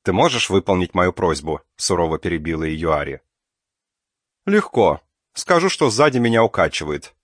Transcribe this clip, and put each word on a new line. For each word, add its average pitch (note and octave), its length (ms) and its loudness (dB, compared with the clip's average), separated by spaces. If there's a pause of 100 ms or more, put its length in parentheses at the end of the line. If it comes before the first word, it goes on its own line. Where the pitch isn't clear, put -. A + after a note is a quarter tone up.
«Ты F#2+ 100 0
можешь F#2+ 380 0
выполнить F#2 420 0
мою F2+ 180 2
просьбу?» D2+ 500 -4 (140)
сурово E2 440 -2
перебила D#2+ 460 -4
ее D#2+ 260 -4
Ари. C#2 300 -4 (1200)
«Легко. B2 560 2 (320)
Скажу, F3+ 360 0
что D3 200 0
сзади B2+ 300 2
меня A#2 240 2
укачивает. D2+ 800 -2